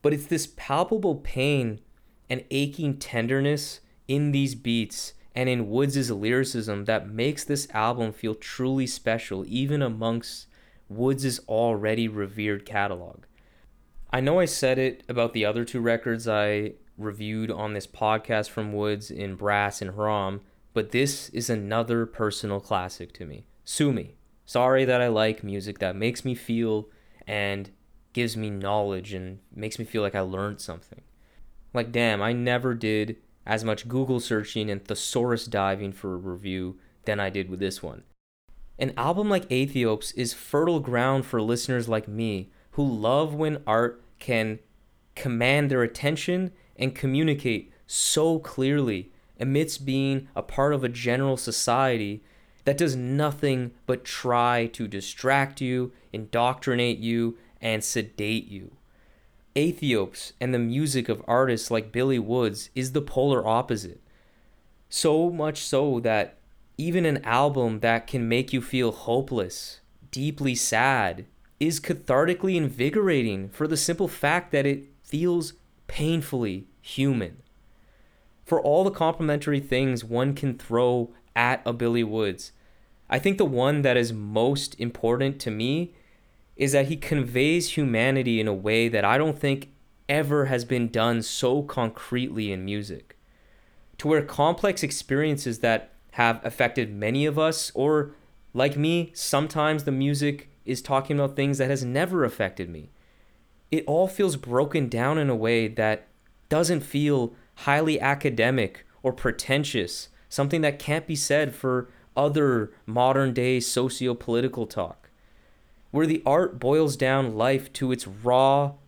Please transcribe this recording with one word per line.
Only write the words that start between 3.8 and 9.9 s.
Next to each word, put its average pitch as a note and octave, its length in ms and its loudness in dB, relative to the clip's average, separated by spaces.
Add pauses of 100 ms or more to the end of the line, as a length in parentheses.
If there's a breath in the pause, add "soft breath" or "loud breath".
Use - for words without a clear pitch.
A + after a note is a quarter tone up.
in C#3+ 240 2
these C#3 220 2
beats A#2 580 -2 (220 soft breath)
and B2+ 140 0
in B2 200 0
Woods' C3+ 420 2
lyricism A2 760 -2
that G#2 220 0
makes A#2+ 360 -2
this C#3+ 280 -4
album A2+ 400 0
feel A2 220 -4
truly C3 520 -2
special, A2+ 600 -4
even C#3 360 0
amongst A2+ 640 -4 (420 soft breath)